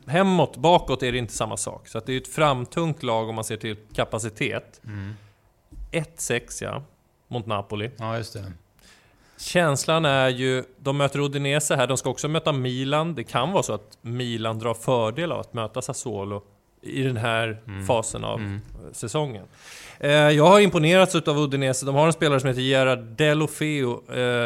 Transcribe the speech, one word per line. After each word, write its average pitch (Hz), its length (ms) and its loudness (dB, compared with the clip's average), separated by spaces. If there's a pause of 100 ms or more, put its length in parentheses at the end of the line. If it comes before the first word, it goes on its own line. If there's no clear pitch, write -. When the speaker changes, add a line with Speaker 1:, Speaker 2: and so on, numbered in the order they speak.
Speaker 1:
hemåt, 175 500 2
bakåt 147 460 2
är 123 80 0
det 123 60 -2
inte 120 160 -6
samma 107 240 -4
sak. - 300 -10
Så - 100 -10
att 110 80 -10
det 131 80 -4
är 131 40 -2
ett 131 100 -8
framtungt 151 760 -2
lag 113 260 0
om 113 60 -6
man 110 80 -4
ser 107 140 -8
till 107 180 -8 (180)
kapacitet. 113 920 -6
Speaker 2:
Mm. 104 280 -10 (800)
Speaker 1:
Ett 160 300 -6
sex, - 400 -4
ja, 117 220 -8 (440)
mot 117 180 -8
Napoli. 104 520 -6
Speaker 2:
Ja, 113 200 -6
just 110 160 -8
det. 95 180 -12 (880)
Speaker 1:
Känslan 160 680 2
är 135 240 4
ju, 127 340 0 (160)
de 139 180 -2
möter 143 220 0
Udinese 143 560 0
här, 131 120 2
de 135 100 0
ska - 120 -4
också - 180 -4
möta 160 240 0
Milan. 139 640 -2
Det 117 80 -6
kan 123 280 -2
vara 180 120 2
så 117 100 -4
att - 280 -12
Milan 117 580 -4
drar 117 140 -2
fördel 127 580 -2
av 113 80 -4
att - 140 -14
möta 117 280 -6
Sassuolo 101 600 -8 (380)
i 139 220 -6
den 127 140 0
här 113 500 -2
Speaker 2:
Mm. 98 180 -8
Speaker 1:
fasen 113 380 0
av 107 160 -4
Speaker 2:
Mm. 101 200 -6 (320)
Speaker 1:
säsongen. 123 540 -6 (540)
Eh, 143 120 0
jag 151 360 8
har 196 120 10
imponerats 175 560 6
utav 151 240 0
Udinese. 135 460 0
De 135 100 0
har 147 120 6
en 160 60 4
spelare 143 260 2
som 135 80 -2
heter 127 140 0
Gerard 131 380 4
Deulofeu. 147 920 0
Eh, 117 40 -4 (500)